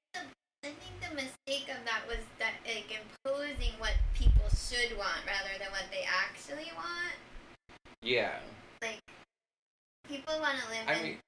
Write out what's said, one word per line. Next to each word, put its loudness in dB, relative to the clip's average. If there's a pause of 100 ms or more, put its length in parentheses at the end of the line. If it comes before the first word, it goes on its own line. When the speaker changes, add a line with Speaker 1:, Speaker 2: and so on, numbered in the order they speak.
(140)
Speaker 1:
the, -6 (440)
I -8
think -14
the -6
mistake -4
of -6
that -2
was -2 (220)
that, 2 (120)
like, -4
imposing -2
what 2 (200)
people 10
should 2
want 0
rather -2
than -6
what -4
they -2
actually -2
want. -4 (880)
Speaker 2:
Yeah. 2 (420)
Speaker 1:
Like, -6 (1120)
people -4
wanna 0
live -4
Speaker 2:
I 4
Speaker 1:
in 0
Speaker 2:
mean -6